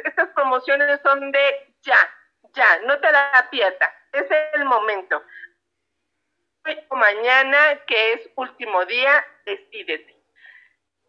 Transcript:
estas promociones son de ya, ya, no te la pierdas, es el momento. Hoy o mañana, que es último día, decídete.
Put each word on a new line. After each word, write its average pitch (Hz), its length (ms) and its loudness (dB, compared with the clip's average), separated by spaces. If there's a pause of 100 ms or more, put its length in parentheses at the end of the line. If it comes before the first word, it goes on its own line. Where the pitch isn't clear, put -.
estas 330 240 -2
promociones 277 760 0
son 277 300 0
de 277 480 -2
ya, 254 180 2 (540)
ya, 214 320 2
no 277 160 0
te 311 100 2
la 277 400 2
pierdas, 202 420 -2 (200)
es - 180 -4 (220)
el 294 120 -2
momento. 214 560 -2 (1500)
Hoy 302 220 -8
o 269 80 -6
mañana, 262 920 2
que 220 280 0
es 226 220 -14
último 214 500 -4
día, 262 400 0 (180)
decídete. 196 720 -12 (920)